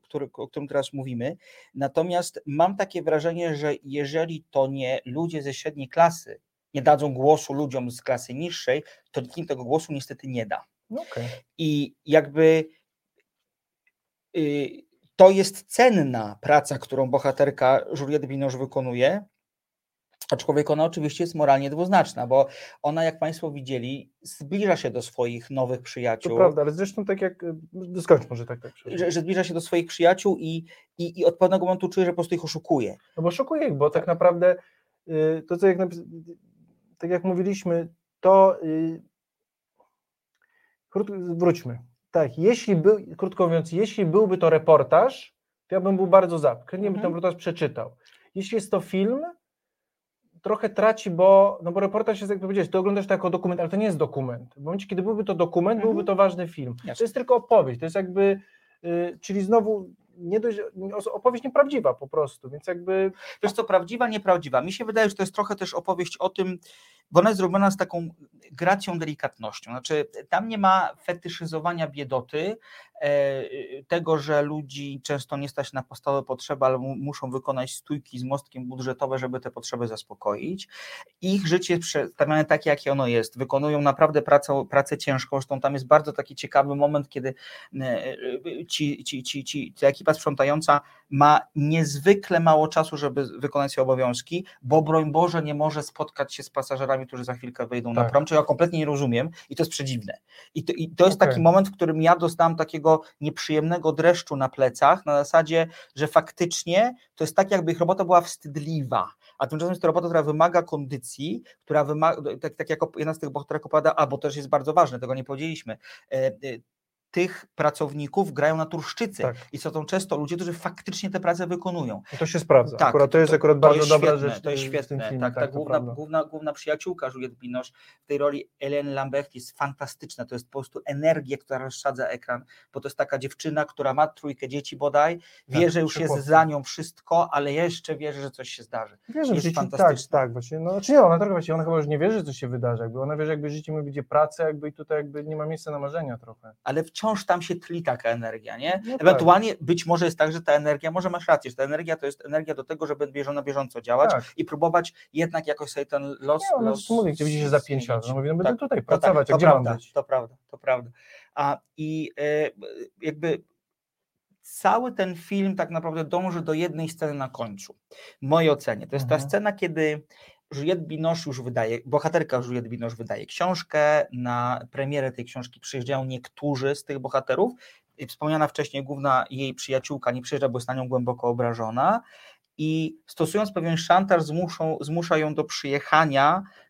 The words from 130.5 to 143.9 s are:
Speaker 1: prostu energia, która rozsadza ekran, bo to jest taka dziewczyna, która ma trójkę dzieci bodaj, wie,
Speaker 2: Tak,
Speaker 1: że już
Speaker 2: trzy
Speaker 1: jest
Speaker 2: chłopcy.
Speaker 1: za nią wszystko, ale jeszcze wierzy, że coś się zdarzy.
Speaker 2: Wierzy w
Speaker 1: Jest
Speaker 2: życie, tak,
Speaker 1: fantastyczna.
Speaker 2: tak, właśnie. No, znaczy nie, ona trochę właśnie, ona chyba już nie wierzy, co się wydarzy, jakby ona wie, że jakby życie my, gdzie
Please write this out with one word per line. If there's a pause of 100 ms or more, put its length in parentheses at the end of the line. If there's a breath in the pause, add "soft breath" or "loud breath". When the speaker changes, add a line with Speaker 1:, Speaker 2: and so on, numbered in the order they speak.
Speaker 1:
prostu
energia,
która
rozsadza
ekran, (300 soft breath)
bo
to
jest
taka
dziewczyna,
która
ma
trójkę
dzieci
bodaj, (280 soft breath)
wie,
Speaker 2:
Tak,
Speaker 1:
że
już
Speaker 2:
trzy
Speaker 1:
jest
Speaker 2:
chłopcy.
Speaker 1:
za
nią
wszystko,
ale
jeszcze
wierzy,
że
coś
się
zdarzy. (120)
Speaker 2:
Wierzy
w
Speaker 1:
Jest
Speaker 2:
życie,
tak,
Speaker 1:
fantastyczna.
Speaker 2:
tak,
właśnie.
No,
znaczy
nie,
ona
trochę
właśnie,
ona
chyba
już
nie
wierzy,
co
się
wydarzy,
jakby
ona
wie,
że
jakby
życie
my,
gdzie